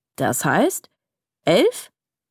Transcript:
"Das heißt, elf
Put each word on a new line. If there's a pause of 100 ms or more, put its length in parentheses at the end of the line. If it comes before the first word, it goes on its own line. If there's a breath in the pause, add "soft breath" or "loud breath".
(160)
"Das
heißt, (540)
elf (400)